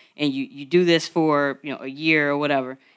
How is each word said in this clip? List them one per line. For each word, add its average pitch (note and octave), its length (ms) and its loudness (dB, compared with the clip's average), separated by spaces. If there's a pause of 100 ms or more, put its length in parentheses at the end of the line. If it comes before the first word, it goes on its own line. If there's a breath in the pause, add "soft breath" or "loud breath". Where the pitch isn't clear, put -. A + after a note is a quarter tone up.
(180 soft breath)
and D3 120 0
you, C3+ 140 -4
you C#3 220 -14
do F3 180 4
this E3 240 2
for, C#3+ 540 0
you D3 100 -8
know, C3+ 80 -8
a B2+ 80 -10
year D3+ 420 0
or C#3+ 60 0
whatever. C#3+ 360 -2 (240 soft breath)